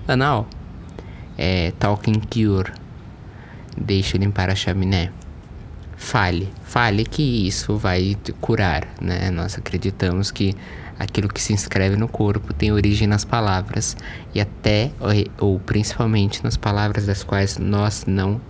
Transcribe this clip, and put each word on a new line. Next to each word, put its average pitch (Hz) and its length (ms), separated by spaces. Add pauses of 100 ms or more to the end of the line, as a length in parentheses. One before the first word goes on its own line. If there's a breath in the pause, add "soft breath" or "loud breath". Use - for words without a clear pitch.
Ana 131 320
O. - 60 (920 loud breath)
É, 90 420
"Talking 107 400
Cure", 101 520 (1040 loud breath)
"Deixe 98 420
limpar 98 320
a 98 60
chaminé". 95 560 (840)
Fale, 92 540 (140)
fale 113 420
que 120 420
isso - 300
vai 95 440
te - 120
curar, 101 540 (140)
né? 90 300
Nós 85 260
acreditamos 95 720
que 98 260 (440 loud breath)
aquilo 101 300
que - 120
se 107 120
inscreve 98 420
no 110 120
corpo 104 460
tem 107 180
origem 104 360
nas 101 160
palavras 98 720 (400 loud breath)
e 104 60
até, 107 580
ou, 104 540
ou 90 60
principalmente 107 840
nas 117 140
palavras 104 480
das 101 180
quais 98 340
nós 104 480
não 98 440